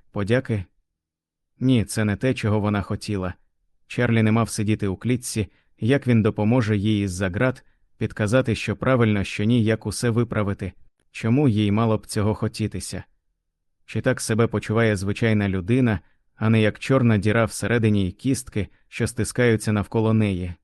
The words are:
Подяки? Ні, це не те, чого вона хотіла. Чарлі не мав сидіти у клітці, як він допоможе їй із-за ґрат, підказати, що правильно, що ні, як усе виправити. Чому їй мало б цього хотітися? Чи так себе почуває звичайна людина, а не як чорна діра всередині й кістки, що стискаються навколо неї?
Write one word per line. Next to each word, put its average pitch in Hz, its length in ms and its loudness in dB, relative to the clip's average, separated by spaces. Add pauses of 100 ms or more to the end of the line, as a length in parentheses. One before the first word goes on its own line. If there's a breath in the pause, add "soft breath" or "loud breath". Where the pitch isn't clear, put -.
(100)
Подяки? 104 540 -2 (920)
Ні, 123 260 2
це 110 200 -2
не 104 120 0
те, 131 180 -2
чого 107 260 0
вона 101 220 0
хотіла. 95 520 -6 (520)
Чарлі 117 360 0
не 110 100 4
мав 113 160 2
сидіти 104 400 -2
у 92 80 -4
клітці, 117 520 -4 (320 soft breath)
як 123 260 0
він 117 160 6
допоможе 107 540 2
їй 101 280 0
із-за 92 240 -2
ґрат, 123 360 -2 (340)
підказати, 113 560 0
що 101 220 -4
правильно, 113 480 2
що - 200 -6
ні, 117 200 2
як 110 220 -2
усе 117 240 -2
виправити. 104 600 -2 (380)
Чому 127 380 0
їй 104 240 2
мало 110 260 2
б - 80 -14
цього 104 280 -2
хотітися? 98 720 -6 (800)
Чи 110 140 -6
так 127 200 0
себе 117 260 0
почуває 110 500 0
звичайна 101 520 0
людина, 104 520 0 (360)
а 110 140 0
не 113 100 4
як 107 180 2
чорна 120 400 2
діра 107 260 2
всередині 104 640 0
й 85 40 -4
кістки, - 560 -4 (200 soft breath)
що - 180 -4
стискаються 113 680 0
навколо 110 420 0
неї? 92 500 0